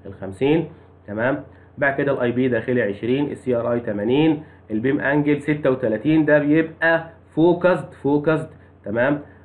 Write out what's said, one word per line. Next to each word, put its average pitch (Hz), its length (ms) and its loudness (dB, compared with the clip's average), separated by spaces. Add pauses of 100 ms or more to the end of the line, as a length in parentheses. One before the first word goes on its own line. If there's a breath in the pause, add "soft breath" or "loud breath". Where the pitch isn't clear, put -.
الخمسين، 131 640 -2 (380 loud breath)
تمام. 123 360 -2 (340 loud breath)
بعد 139 180 0
كده 139 160 0
الاي 120 200 0
بي 127 160 0
داخلي 120 340 0
عشرين، 117 500 -2
السي 123 240 -4
ار 117 160 -2
اي 120 80 0
تمانين، 127 640 0 (280 loud breath)
البيم 127 280 0
انجل 147 420 0
ستة 147 300 0
وتلاتين، 131 540 0
ده 147 140 6
بيبقى 160 720 0 (200)
فوكسد، 175 640 2
فوكسد، 147 560 -2 (360 loud breath)
تمام، 123 340 0 (260 loud breath)